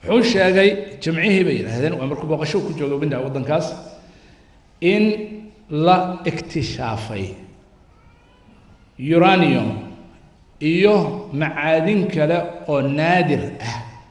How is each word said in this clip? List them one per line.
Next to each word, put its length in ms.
Wuxuu 200
sheegay, 760
Jimcihii 420
bay 140
yidhaahdeen, 420
waa 80
markuu 200
booqasho 340
ku 120
joogo 260
Winda 200
waddankaas, 540
in 720
la 560
iktishaafay 1080
uranium 880
iyo 720
macaadin 760
kale 280
oo 140
naadir 800
ah 220